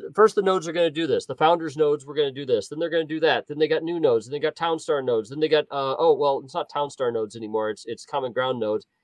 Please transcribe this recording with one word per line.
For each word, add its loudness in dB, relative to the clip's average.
first 6
the 2
nodes 0
are -6
gonna 2
do -2
this. 0
The -8
founders 2
nodes 0
were -12
gonna 0
do -10
this. 0
Then -10
they're -2
gonna 0
do -6
that. 2
Then -10
they 4
got 0
new -4
nodes. 4
Then -12
they -6
got -2
Townstar -2
nodes. 0
Then -10
they 2
got, 4
uh, -4
oh, 6
well, 0
it's -16
not -6
Townstar -2
nodes -4
anymore. -4
It's, -10
it's -10
Common -6
Ground -2
nodes. -2